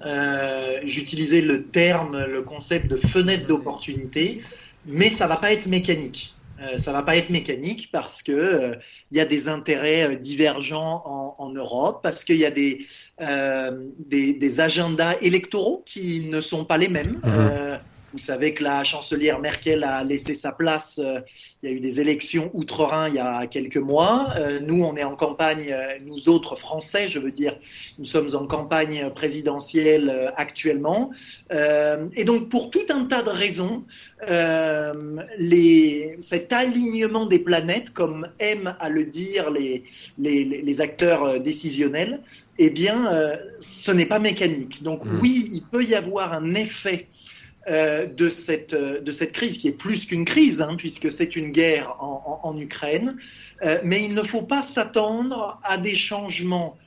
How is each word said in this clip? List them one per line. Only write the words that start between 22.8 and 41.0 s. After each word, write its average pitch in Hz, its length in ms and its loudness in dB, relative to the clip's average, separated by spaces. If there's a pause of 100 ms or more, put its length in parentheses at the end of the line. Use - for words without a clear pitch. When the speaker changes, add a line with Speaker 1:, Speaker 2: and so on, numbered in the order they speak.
Speaker 1:
il 147 60 -2
y 135 40 0
a 123 280 -2
quelques 131 320 -4
mois. 175 580 2
Euh, 143 240 -2
nous, 165 240 2
on 156 120 -2
est 147 60 -4
en 139 140 -4
campagne, 156 560 0
euh, 135 320 -6
nous 147 240 -2
autres 165 280 4
Français, 190 520 -4
je 160 100 -4
veux 135 140 -4
dire, 143 240 -2 (420)
nous 147 60 -12
sommes 147 300 0
en 143 120 -2
campagne 151 680 -2
présidentielle, 151 960 2
euh, 131 260 0
actuellement. 156 760 0 (420)
Euh, 151 640 2
et 220 100 0
donc, 233 260 2
pour - 200 0
tout 403 200 0
un 269 160 0
tas 254 160 0
de 220 80 -2
raisons, 190 520 -2 (460)
euh, 156 880 0 (220)
les, 165 840 6
cet 170 320 -4
alignement 226 720 2
des 185 140 2
planètes, 175 560 0
comme 160 340 -2 (120)
aiment 208 380 -2
à 160 120 -6
le 156 140 2
dire 170 460 -4
les, 135 340 -2 (340)
les, 143 260 2
les, 135 160 -4
les 143 220 0
acteurs, 156 400 2